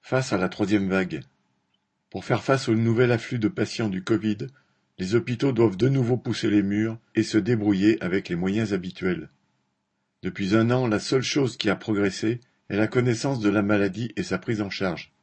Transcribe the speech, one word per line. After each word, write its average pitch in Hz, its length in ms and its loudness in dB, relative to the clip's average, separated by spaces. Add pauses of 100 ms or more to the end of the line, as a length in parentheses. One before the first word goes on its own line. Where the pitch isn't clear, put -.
face 127 320 -2
à 98 40 0
la 92 120 0
troisième 98 400 2
vague. 90 320 0 (880)
Pour - 160 -10
faire 117 180 2
face 135 240 2
au 113 80 4
nouvel 113 380 4
afflux 120 260 -2
de 107 80 0
patients 107 400 -2
du 92 160 -4
covid, 107 360 0 (580)
les 92 180 -2
hôpitaux 123 380 0
doivent 107 240 4
de 110 100 2
nouveau 127 300 2
pousser - 320 -2
les 104 140 4
murs 107 340 -2 (180)
et 110 80 2
se 110 140 0
débrouiller 104 680 2
avec 92 240 -2
les 87 80 -2
moyens 98 380 -2
habituels. 90 560 -4 (920)
Depuis 92 320 -4
un 113 160 4
an, 127 160 0
la 104 140 0
seule 131 220 -2
chose 123 340 -2
qui - 140 -2
a 92 80 0
progressé 107 640 -2 (260)
est 95 80 -6
la 107 120 2
connaissance 123 520 0
de 104 100 2
la 104 120 2
maladie 101 560 0
et 95 60 -4
sa 92 140 -4
prise 107 240 -4
en 101 80 -4
charge. 90 540 -6